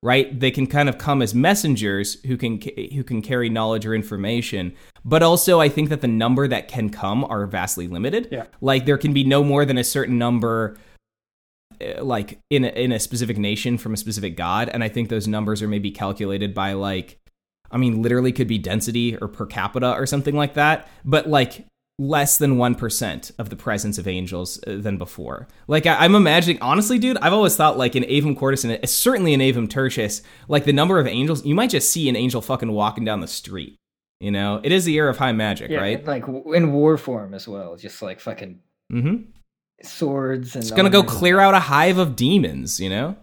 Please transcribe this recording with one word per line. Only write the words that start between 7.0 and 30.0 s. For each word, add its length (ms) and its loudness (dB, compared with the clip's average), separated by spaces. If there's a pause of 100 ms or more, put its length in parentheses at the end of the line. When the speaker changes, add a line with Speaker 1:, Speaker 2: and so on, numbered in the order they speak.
Speaker 1:
are 220 -4
vastly 420 -6
limited. 440 -4
Speaker 2:
Yeah. 140 -10 (140)
Speaker 1:
Like, 260 2
there 120 4
can 140 0
be 120 4
no 200 4
more 200 4
than 140 0
a 60 0
certain 340 0
number, 580 0 (1040)
uh, 240 -10
like, 340 -6 (120)
in 140 4
a, 40 0
in 240 -2
a 80 -2
specific 380 -4
nation 400 -2
from 160 -6
a 20 -4
specific 400 -6
god, 320 -2
and 160 -4
I 40 -2
think 200 -4
those 180 -2
numbers 360 -2
are 60 -4
maybe 220 -2
calculated 640 -6
by, 200 -4
like, 440 -6 (540)
I 60 -2
mean, 240 2
literally 300 2
could 160 -2
be 100 0
density 580 -2
or 120 -8
per 180 -10
capita 480 -2
or 120 -2
something 300 -2
like 180 -2
that, 340 0 (160)
but, 240 2
like, 360 0 (340)
less 400 0
than 200 4
one 160 4
percent 640 -6
of 120 -8
the 60 -12
presence 420 -4
of 100 -6
angels, 580 -6
uh, 100 -6
than 220 -4
before. 480 -12 (220)
Like, 180 2
I, 180 4
I'm 100 8
imagining, 480 4
honestly, 360 2
dude, 200 0
I've 140 2
always 240 4
thought, 220 4
like, 180 0
in 80 2
Avum 320 0
Quartus 280 0
and, 80 -2 (100)
uh, 40 -6
certainly 480 2
in 60 4
Avum 280 2
Tertius, 540 -2 (260)